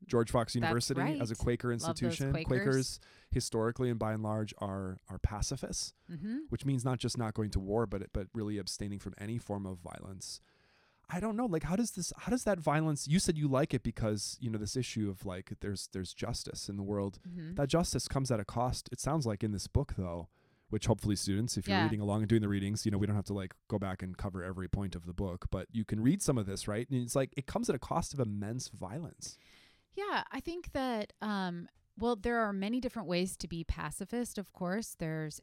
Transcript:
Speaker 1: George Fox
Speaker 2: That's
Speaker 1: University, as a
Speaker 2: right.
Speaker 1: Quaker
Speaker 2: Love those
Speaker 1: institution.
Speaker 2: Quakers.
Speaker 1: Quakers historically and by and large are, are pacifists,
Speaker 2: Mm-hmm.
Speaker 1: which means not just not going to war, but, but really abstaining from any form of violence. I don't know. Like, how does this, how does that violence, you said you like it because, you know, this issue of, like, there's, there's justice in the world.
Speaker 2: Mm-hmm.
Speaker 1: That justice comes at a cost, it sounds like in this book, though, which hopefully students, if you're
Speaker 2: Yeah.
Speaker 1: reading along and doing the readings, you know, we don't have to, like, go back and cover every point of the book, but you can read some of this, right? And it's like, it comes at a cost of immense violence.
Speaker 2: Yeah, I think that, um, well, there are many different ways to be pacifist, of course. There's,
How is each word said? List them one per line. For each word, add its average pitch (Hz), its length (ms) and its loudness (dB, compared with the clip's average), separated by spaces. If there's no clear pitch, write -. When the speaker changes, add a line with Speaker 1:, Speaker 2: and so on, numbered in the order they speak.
Speaker 1:
George 117 240 4
Fox 117 220 4
Speaker 2:
That's 120 100 2
Speaker 1:
University, 131 380 2
as 113 100 0
a 113 40 -4
Speaker 2:
right. - 40 -4
Speaker 1:
Quaker 120 320 0
Speaker 2:
Love 117 100 0
those 160 100 -2
Speaker 1:
institution. 160 420 0
Speaker 2:
Quakers. 160 140 0
Speaker 1:
Quakers 131 540 2
historically 120 600 2
and 113 80 0
by 110 140 0
and 107 100 -2
large 107 360 0
are, 95 400 -4
are 92 80 -6
pacifists, - 760 -2
Speaker 2:
Mm-hmm. 202 280 -6
Speaker 1:
which - 140 -4
means 131 200 2
not 127 140 0
just 123 200 -2
not 110 160 -2
going 107 160 0
to 101 100 2
war, 104 260 2
but, 98 160 -2
but 98 200 -2
really 104 260 -2
abstaining 101 420 -4
from - 180 -8
any 110 200 -2
form 101 280 -4
of 92 120 -6
violence. 87 640 -12
I 175 100 -2
don't 214 160 -2
know. 247 100 0
Like, 160 180 2
how 170 120 2
does 226 160 2
this, 170 240 -6
how - 140 -6
does 247 140 2
that 196 160 4
violence, 151 480 2
you 165 100 6
said 175 180 4
you 151 120 2
like 135 260 4
it 123 80 2
because, 107 580 0
you 117 100 -2
know, 110 80 0
this 104 180 -4
issue 110 340 2
of, 95 160 -6
like, 92 340 -6
there's, 101 320 -4
there's 92 220 -4
justice - 560 -4
in 101 60 -4
the 101 60 -2
world. 98 360 -2
Speaker 2:
Mm-hmm. 175 280 -8
Speaker 1:
That 143 120 2
justice 165 400 2
comes 135 220 0
at 110 100 2
a 101 60 -4
cost, 123 460 -2
it - 80 -6
sounds 143 260 2
like 104 160 0
in 107 100 2
this 95 140 -2
book, - 320 2
though, 87 300 -4
which 107 160 0
hopefully 104 300 4
students, 104 420 0
if 98 100 0
you're 98 80 6
Speaker 2:
Yeah. - 80 6
Speaker 1:
reading 107 160 2
along 104 200 2
and 110 100 2
doing 113 100 8
the 104 80 4
readings, 101 380 2
you 107 60 4
know, 98 60 2
we 101 80 4
don't 104 100 2
have 98 100 0
to, 98 80 -2
like, 95 180 -4
go 107 100 2
back 95 240 -2
and 92 140 -6
cover 95 260 -4
every 92 260 -4
point 98 260 0
of 85 100 -8
the 87 80 -6
book, 92 380 -4
but 92 200 -2
you 110 140 0
can 107 160 -2
read 147 220 4
some 135 160 4
of 98 80 0
this, 98 200 -6
right? 107 220 -2
And 127 140 0
it's 120 140 -2
like, 135 200 2
it 135 100 -4
comes 233 220 -2
at 180 60 4
a 127 60 -2
cost - 340 -2
of 135 60 0
immense 107 480 -2
violence. 110 680 -10
Speaker 2:
Yeah, 381 280 0
I 262 80 -6
think 339 320 -6
that, 247 480 0
um, 190 480 -2
well, 233 180 2
there 233 220 0
are 208 160 2
many 214 260 0
different 226 260 -4
ways 180 300 2
to - 100 -8
be 165 180 -4
pacifist, 196 760 -4
of 190 160 -6
course. 185 440 -2
There's, 156 440 -2